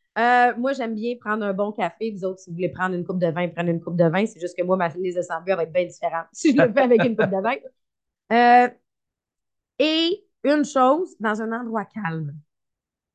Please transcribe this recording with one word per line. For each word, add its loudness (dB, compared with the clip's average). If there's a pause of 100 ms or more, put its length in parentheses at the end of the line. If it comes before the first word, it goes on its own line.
(180)
Euh, 4
moi, -2
j'aime -6
bien -4
prendre -4
un -2
bon -2
café. -4
Vous -10
autres, -6
si -20
vous -10
voulez -2
prendre -4
une -4
coupe -4
de 2
vin, -2
prenez -2
une -2
coupe -6
de 4
vin. 0
C'est -8
juste -8
que 0
moi, 2
ma 0
liste -6
de 0
sambus, -4
elle 0
va 0
être -6
bien 2
différente -6
<laughs> -20
si 2
je 6
le 6
fais 2
avec 4
une 0
coupe 0
de -2
vin. -2 (760)
Euh, 6 (1120)
et 0 (200)
une 2
chose, 0
dans -2
un -6
endroit -6
calme. -8 (800)